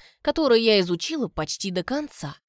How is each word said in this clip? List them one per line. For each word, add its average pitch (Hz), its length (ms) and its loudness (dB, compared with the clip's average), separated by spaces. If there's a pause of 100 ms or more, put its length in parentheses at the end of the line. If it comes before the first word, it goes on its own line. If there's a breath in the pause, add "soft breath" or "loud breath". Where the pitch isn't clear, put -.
(220 soft breath)
который 277 400 4
я 214 200 6
изучила 180 480 -2
почти 175 420 -6
до 180 120 -4
конца. 202 520 -6 (140)